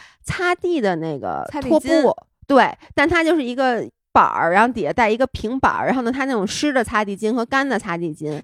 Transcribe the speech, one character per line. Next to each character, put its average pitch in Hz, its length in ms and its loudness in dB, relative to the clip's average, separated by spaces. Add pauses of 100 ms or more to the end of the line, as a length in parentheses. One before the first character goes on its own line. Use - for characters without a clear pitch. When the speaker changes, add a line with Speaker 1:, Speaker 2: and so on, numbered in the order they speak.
(240)
Speaker 1:
擦 359 320 -2
地 349 260 -2
的 190 160 0
那 156 220 -6
个 87 260 -6 (160)
拖 - 0 -
布。 269 180 2
Speaker 2:
擦 262 80 -2
地 320 140 4
巾。 226 120 4 (340)
Speaker 1:
对， 247 300 4 (180)
但 285 120 2
它 339 160 0
就 320 120 2
是 302 80 0
一 240 100 -6
个 240 320 -2 (280)
板 175 120 6
儿， 165 280 0
然 196 80 6
后 240 120 2
底 220 100 -6
下 147 100 -2
带 226 160 2
一 226 80 0
个 254 100 0
平 240 320 -6
板 - 120 2
儿， - 160 -2
然 208 80 0
后 262 60 -2
呢， 233 100 -2
它 269 120 -4
那 269 80 -2
种 208 160 0
湿 - 240 -2
的 262 100 2
擦 214 220 -2
地 202 120 -6
巾 214 180 -2
和 233 120 -2
干 269 220 -2
的 233 100 0
擦 185 200 -6
地 170 160 -4
巾。 151 300 -6